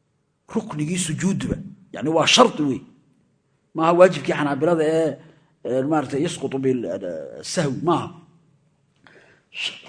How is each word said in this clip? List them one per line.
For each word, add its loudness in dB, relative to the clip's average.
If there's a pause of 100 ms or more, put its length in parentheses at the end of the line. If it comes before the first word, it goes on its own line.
(480)
Ruknigii -4
sujuuduba, -4 (360)
yacni -4
waa 2
shardi 6
wey. -2 (960)
Maaha 4
waajibkii 6
Xanaabilada 0
ee, 0 (460)
ee, 0
maaragtay, -2
yasqutu -4
bil, 0 (600)
sahwi, -4
maaha. 0 (1400)
Sh-, -10 (120)